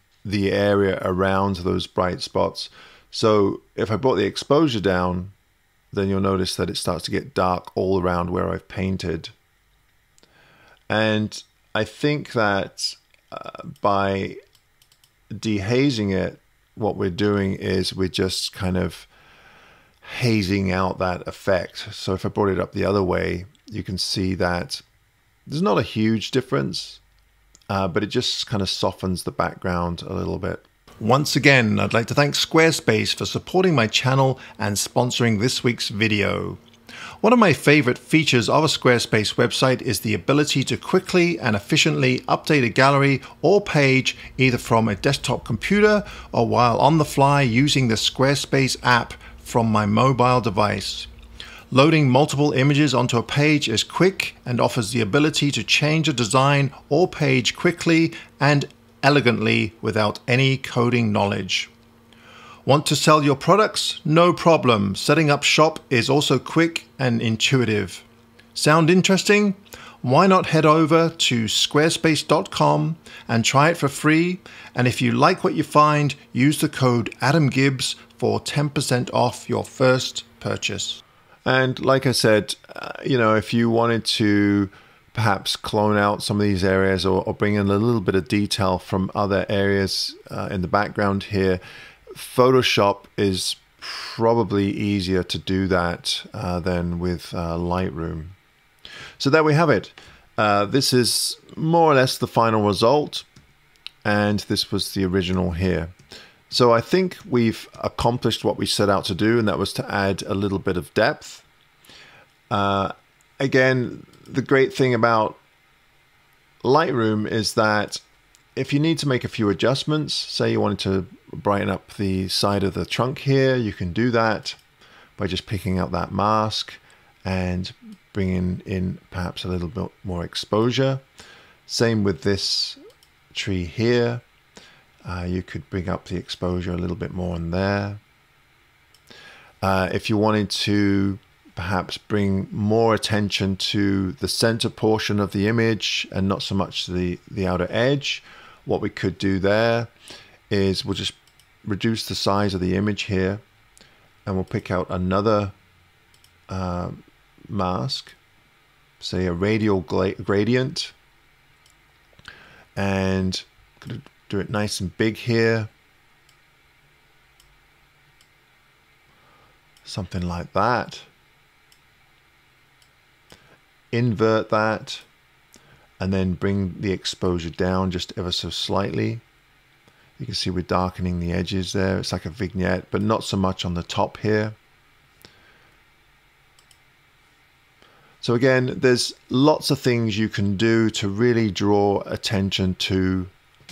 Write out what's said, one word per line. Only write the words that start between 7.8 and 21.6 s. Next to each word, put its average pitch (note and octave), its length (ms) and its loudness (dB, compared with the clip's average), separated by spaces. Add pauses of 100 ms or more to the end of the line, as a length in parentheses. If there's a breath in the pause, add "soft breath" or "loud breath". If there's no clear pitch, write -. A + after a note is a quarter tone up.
around F2 300 -2
where F2+ 180 -2
I've F2 180 -8
painted. F#2 600 -6 (1600 soft breath)
And G#2+ 540 0 (320)
I G#2+ 80 0
think D3 500 -4
that, G2+ 600 -2 (360)
uh, - 320 -14 (180)
by G2 560 0 (920)
dehazing A2 800 0
it, F2+ 280 -2 (360)
what G#2 200 -2
we're G2+ 140 -2
doing G2 460 0
is F#2+ 400 -4
we're F#2 120 -2
just - 460 -4
kind F#2 240 -4
of F2 300 -6 (1120 soft breath)
hazing G2 520 0
out F#2 280 -2
that F2+ 280 -4
effect. - 680 -4